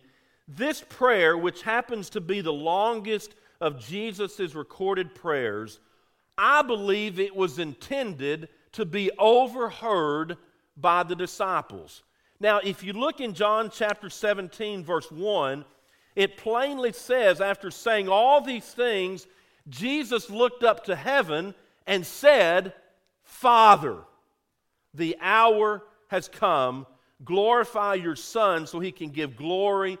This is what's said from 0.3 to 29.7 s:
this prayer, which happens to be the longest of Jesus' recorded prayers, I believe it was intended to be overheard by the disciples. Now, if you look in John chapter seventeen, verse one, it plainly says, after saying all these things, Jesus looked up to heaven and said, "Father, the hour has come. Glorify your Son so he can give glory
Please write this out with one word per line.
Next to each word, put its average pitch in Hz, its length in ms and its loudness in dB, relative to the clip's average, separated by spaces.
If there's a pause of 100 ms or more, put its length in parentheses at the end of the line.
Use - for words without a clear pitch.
this 220 420 -6
prayer, 190 460 4
which 170 280 -4
happens 226 480 -4
to 202 100 -6
be 190 200 -4
the 160 120 -2
longest 202 800 -4 (260)
of 147 200 -4
Jesus' 185 720 -8
recorded 185 640 -6
prayers, 113 640 -4 (580)
I 269 240 4
believe 208 580 -2
it 196 160 -4
was 180 220 -2
intended 160 920 -6 (260)
to 220 120 -6
be 190 320 -4
overheard 214 1200 2 (380)
by 175 260 2
the 175 140 -4
disciples. 170 880 -6 (360)
Now, 208 200 2
if 190 240 -6
you 190 100 -8
look 277 280 -4
in 226 120 -6
John 208 380 0
chapter 208 360 -4
seventeen, 202 760 -6
verse 160 260 -4
one, 151 560 -4 (500)
it 196 200 0
plainly 247 580 -4
says, 214 460 2
after 196 300 -2
saying 208 400 -2
all 247 320 6
these 247 240 -6
things, 190 640 -4 (420)
Jesus 226 600 -4
looked 240 320 0
up 226 220 2
to 185 100 -2
heaven 180 580 -2 (320)
and 185 180 -2
said, 180 720 4 (500)
"Father, 214 720 6 (1000)
the 165 260 -4
hour 214 640 4 (240)
has 185 200 -4
come. 135 580 0 (380)
Glorify 208 720 0
your 170 200 -4
Son 180 520 -2
so 170 120 -10
he 180 120 -6
can 156 180 -14
give 143 260 -8
glory 185 640 -2